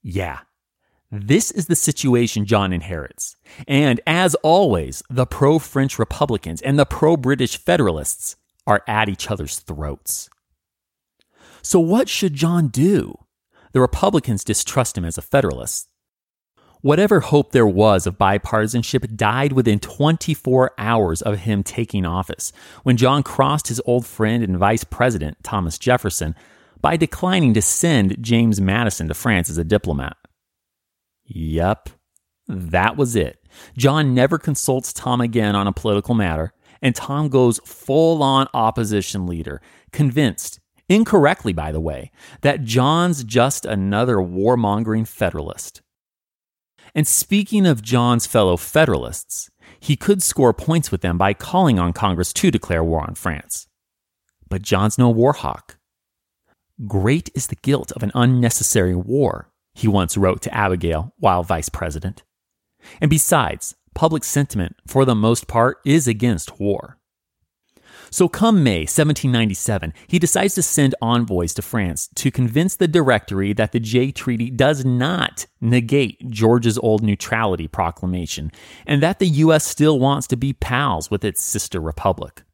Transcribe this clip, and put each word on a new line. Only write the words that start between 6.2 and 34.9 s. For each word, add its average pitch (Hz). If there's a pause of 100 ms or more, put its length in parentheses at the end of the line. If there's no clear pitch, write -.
and 139
the 143
pro-British 139
Federalists 98 (320)
are 104
at 107
each -
other's 82
throats. - (1300)
So -
what 190
should 180
John 165
do? 127 (560)
The 131
Republicans 127
distrust -
him 87
as 82
a -
Federalist. 80 (920)
Whatever 180
hope -
there 120
was 98
of 98
bipartisanship 110
died 123
within 113
twenty-four 139
hours 101
of 104
him 101
taking 101
office, - (300)
when 127
John 127
crossed 143
his 120
old 120
friend 113
and 92
vice 104
president, 95
Thomas 90
Jefferson, 98 (440)
by -
declining 170
to 107
send 117
James 113
Madison 98
to 80
France 98
as 80
a 85
diplomat. 78 (1120)
Yep, 85 (580)
that 90
was 131
it. 87 (300)
John 139
never 135
consults 135